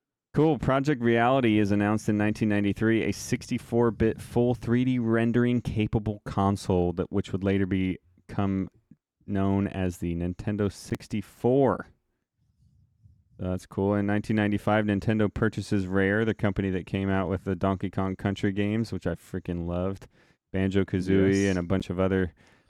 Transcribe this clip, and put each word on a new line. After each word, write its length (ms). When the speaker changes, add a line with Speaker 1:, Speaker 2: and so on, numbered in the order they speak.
Speaker 1:
Cool. 240
Project 420
Reality 560
is 140
announced 360
in 100
nineteen 320
ninety-three, 540
a 80
sixty-four 800
bit 300
full 320
three 320
D 140
rendering 600
capable 640
console 720
that, 180
which 200
would 120
later 220
become 1040
known 420
as 300
the 180
Nintendo 560
sixty-four. 1160
So 100
that's 160
cool. 300
In 100
nineteen 300
ninety-five, 500
Nintendo 480
purchases 540
Rare, 380
the 100
company 340
that 160
came 240
out 180
with 160
the 120
Donkey 340
Kong 260
Country 360
games, 400
which 160
I 80
freaking 500
loved, 420
Banjo-Kazooie, 880
Speaker 2:
Yes. 80
Speaker 1:
and 100
a 40
bunch 260
of 100
other 340